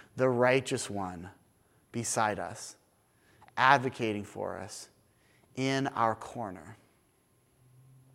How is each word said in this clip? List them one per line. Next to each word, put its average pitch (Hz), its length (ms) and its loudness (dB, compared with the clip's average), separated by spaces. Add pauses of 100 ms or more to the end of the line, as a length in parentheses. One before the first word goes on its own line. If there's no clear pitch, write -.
(160)
the 131 120 4
righteous 127 600 4
one, 92 400 -6 (600)
beside 110 480 0
us, 90 380 -10 (800)
advocating 123 680 4
for 95 340 -8
us, - 300 -12 (680)
in 135 320 0
our 113 260 2
corner. 98 600 -12 (1400)